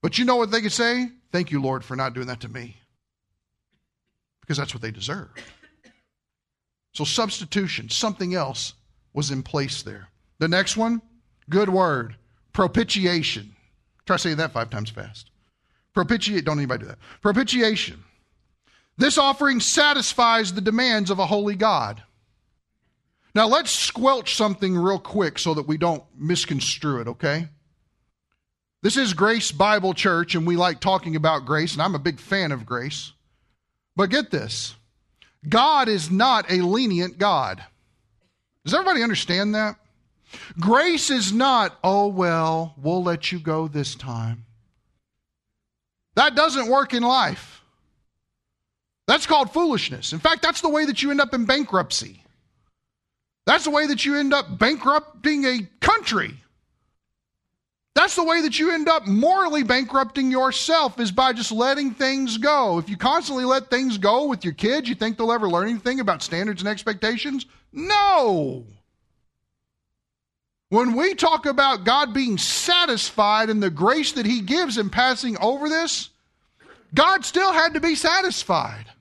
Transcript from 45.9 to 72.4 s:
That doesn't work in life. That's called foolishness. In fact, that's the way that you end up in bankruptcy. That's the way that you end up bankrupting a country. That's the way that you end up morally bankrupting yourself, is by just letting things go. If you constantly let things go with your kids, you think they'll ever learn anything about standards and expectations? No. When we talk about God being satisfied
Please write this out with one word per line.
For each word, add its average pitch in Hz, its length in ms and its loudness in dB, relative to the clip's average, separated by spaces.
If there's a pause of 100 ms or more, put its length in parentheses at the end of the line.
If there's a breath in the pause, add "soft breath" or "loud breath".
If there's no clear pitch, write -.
That 269 200 4
doesn't 277 340 2
work 269 240 2
in 240 100 0
life. 240 600 -2 (1400)
That's 294 200 2
called 294 260 2
foolishness. 254 600 -2
In 165 60 -8
fact, 320 240 2
that's 330 180 0
the 349 80 0
way 302 160 2
that 277 180 -2
you 277 80 0
end 285 100 0
up 277 120 2
in 240 140 0
bankruptcy. 190 760 -2 (1200)
That's 302 180 4
the 311 60 -2
way 294 160 2
that 285 180 -2
you 285 120 0
end 285 180 2
up 190 240 -4
bankrupting 285 880 0
a 247 200 -2 (140)
country. 233 560 0 (1600)
That's 370 200 4
the 349 100 2
way 330 180 2
that 285 160 -2
you 320 120 2
end 330 180 0
up 320 180 2
morally 302 560 2
bankrupting 262 680 0
yourself, 262 720 0
is 220 100 0
by 262 220 2
just 226 180 -4
letting 254 440 0
things 262 420 -2
go. 240 420 2
If 165 100 -6
you 202 80 -6
constantly 269 480 0
let 262 260 0
things 254 260 0
go 214 300 2
with 247 180 -4
your 165 100 -4
kids, 247 340 0
you 233 60 -2
think 220 220 -4
they'll 233 160 0
ever 220 160 0
learn 175 200 0
anything 240 320 -4
about 190 220 0
standards 185 380 -4
and 196 80 -4
expectations? 220 800 -4 (260 soft breath)
No. 262 960 2 (2000)
When 233 240 2
we 349 200 2
talk 320 320 2
about 269 380 2
God 254 280 2
being 240 240 -2
satisfied 220 1120 2